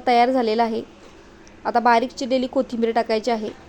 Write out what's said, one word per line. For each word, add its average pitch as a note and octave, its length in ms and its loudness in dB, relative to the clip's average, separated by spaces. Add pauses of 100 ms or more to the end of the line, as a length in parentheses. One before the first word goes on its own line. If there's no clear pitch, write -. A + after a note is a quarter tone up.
तयार A#3+ 240 4
झालेला A#3 320 0
आहे. A3+ 200 -4 (800)
आता A3+ 160 0
बारीक A#3+ 300 4
चिरलेली C4 360 -2
कोथिंबीर B3 460 -2
टाकायची A3+ 380 -2
आहे G#3+ 380 -6